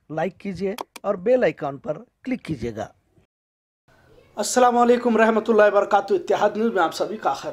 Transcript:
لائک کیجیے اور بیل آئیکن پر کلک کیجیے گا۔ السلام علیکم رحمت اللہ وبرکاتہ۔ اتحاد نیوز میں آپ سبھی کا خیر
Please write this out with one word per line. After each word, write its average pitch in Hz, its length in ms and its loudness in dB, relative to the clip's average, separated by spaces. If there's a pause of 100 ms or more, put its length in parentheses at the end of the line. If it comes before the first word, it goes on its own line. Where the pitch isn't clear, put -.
لائک 160 280 -6
کیجیے 196 380 -8 (260)
اور 202 140 -4
بیل 233 280 2
آئیکن 151 340 -4
پر 151 200 -8 (260)
کلک 254 200 -6
کیجیے 117 320 -8
گا۔ 104 100 -8 (1500)
السلام 240 420 2
علیکم 240 400 4
رحمت 220 320 2
اللہ 214 140 6
وبرکاتہ۔ 202 500 2
اتحاد 190 420 0
نیوز 220 180 -2
میں 185 100 2
آپ 160 100 -2
سبھی 180 240 -6
کا 160 160 -2
خیر 147 200 -10